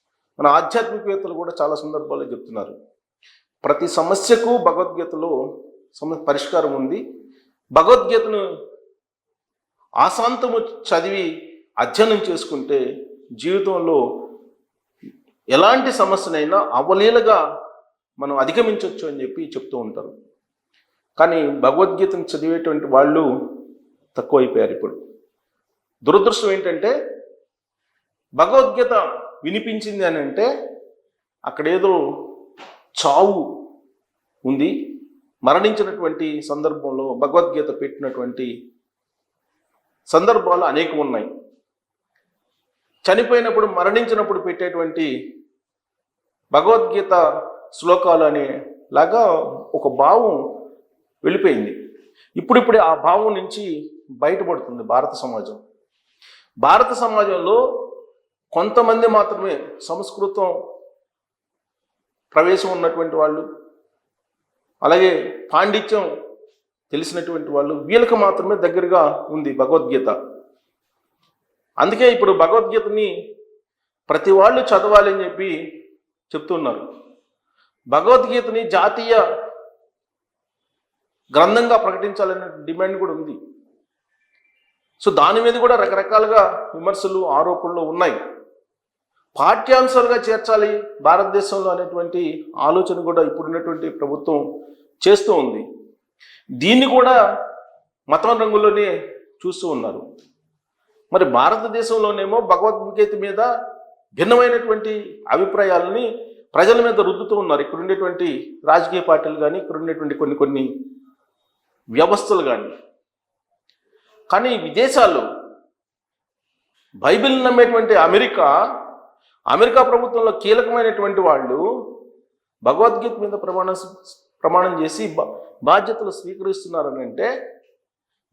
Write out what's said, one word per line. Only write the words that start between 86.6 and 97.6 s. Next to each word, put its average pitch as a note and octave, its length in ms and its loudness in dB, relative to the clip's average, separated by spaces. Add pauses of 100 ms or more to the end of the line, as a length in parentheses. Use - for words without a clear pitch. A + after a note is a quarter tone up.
విమర్శలు, F#3+ 500 -4
ఆరోపణలు E3+ 560 -2
ఉన్నాయి. D#3+ 380 -2 (1200)
పాఠ్యాంశాలుగా A#3+ 760 4
చేర్చాలి A3 680 0 (180)
భారతదేశంలో F#3+ 680 2
అనేటువంటి F3 880 -6
ఆలోచన F3 440 0
కూడా E3 220 0
ఇప్పుడున్నటువంటి E3 640 -6
ప్రభుత్వం D3 760 -6 (440)
చేస్తూ G3+ 260 6
ఉంది. A#2 340 -2 (840)
దీన్ని G3+ 340 4
కూడా B3+ 300 4 (920)